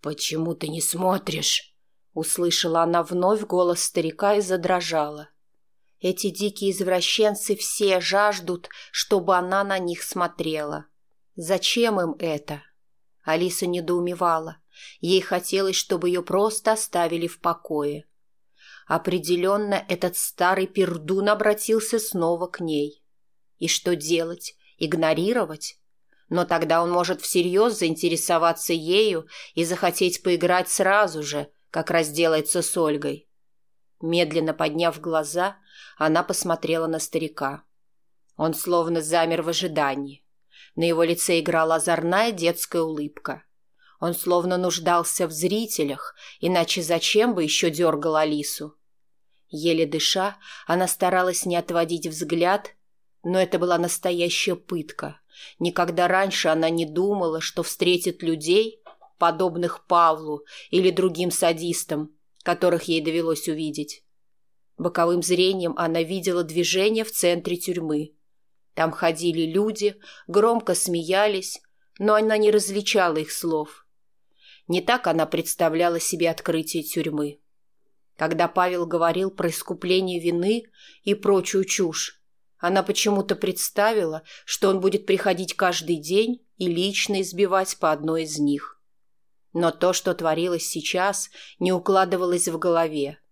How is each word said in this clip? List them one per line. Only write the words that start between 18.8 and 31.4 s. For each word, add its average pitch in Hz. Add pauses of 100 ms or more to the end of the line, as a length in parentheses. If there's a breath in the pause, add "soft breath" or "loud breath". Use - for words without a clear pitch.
Определенно 180
этот 180
старый 185
пердун 185
обратился 214
снова 170
к -
ней. 147 (540)
И -
что -
делать? 165 (220 soft breath)
Игнорировать? 160 (480)
Но 175
тогда 165
он 170
может 175
всерьез 190
заинтересоваться 170
ею 170 (260 loud breath)
и 165
захотеть 175
поиграть 180
сразу 185
же, 147 (220)